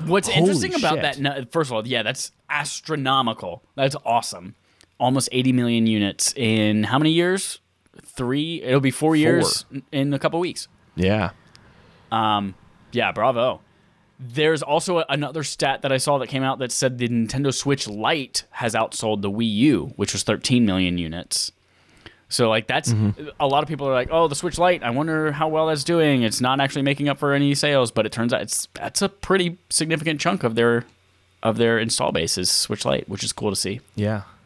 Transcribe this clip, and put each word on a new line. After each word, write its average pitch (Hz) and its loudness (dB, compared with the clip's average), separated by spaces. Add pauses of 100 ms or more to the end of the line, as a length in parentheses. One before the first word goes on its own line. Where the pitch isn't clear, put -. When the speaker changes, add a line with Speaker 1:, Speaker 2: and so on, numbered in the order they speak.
Speaker 1:
What's 175 0
Speaker 2:
Holy 185 2
Speaker 1:
interesting 190 2
about 175 0
Speaker 2:
shit. 139 -4
Speaker 1:
that, 139 -2
no, 139 -4
first 156 -2
of - -8
all, 110 -2
yeah, 123 0
that's 117 -6 (180)
astronomical. 135 -2 (140)
That's 139 0
awesome. 110 -2 (440)
Almost 127 2
eighty 127 2
million 117 2
units 104 0
in 107 2
how 120 0
many 156 2
years? 180 0 (440)
Three? 147 -4
It'll 131 2
be 135 2
four 156 2
Speaker 2:
Four. 160 4
Speaker 1:
years 160 2
n-, 135 -10
in 143 0
a 135 0
couple 160 -2
weeks. 170 -6 (260)
Speaker 2:
Yeah. 92 0 (800)
Speaker 1:
Um, 107 0 (380)
yeah, 110 0
bravo. 117 0 (580)
There's 147 0
also 165 0
a-, 160 0
another 147 -4
stat 139 -2
that 135 0
I 131 2
saw 143 0
that 127 -2
came 135 -2
out 131 0
that 123 -6
said 127 0
the 123 -2
Nintendo 120 0
Switch 139 -2
Lite 117 -4
has 117 -4
outsold 110 0
the 101 -2
Wii 110 0
U, 123 4
which - -2
was 98 -4
thirteen 120 2
million 92 2
units. 82 -6 (800)
So, 117 2
like, 110 2
that's 131 0
Speaker 2:
Mm-hmm. 107 0 (100)
Speaker 1:
a 151 2
lot 139 4
of 151 -4
people 143 -4
are 135 2
like, 127 2
"Oh, 165 4
the 143 0
Switch 151 -4
Lite, 175 2
I 120 -2
wonder 156 0
how 156 -2
well 156 0
that's 151 0
doing. 151 4
It's 110 0
not 131 2
actually 135 -2
making 143 0
up 135 -2
for 143 2
any 143 2
sales," 139 2
but 107 0
it 104 -6
turns 117 -2
out 123 0
it's, - -6
that's - -6
a 196 0
pretty 180 -2 (100)
significant 160 -2
chunk 180 -2
of 113 0
their, 120 2 (560)
of 110 0
their 117 4
install 113 0
base 82 -2
is 90 -2
Switch - -2
Lite, 67 0
which 98 -8
is - -6
cool 107 -4
to 98 -2
see. 101 -4 (160)
Speaker 2:
Yeah. 104 -2 (240)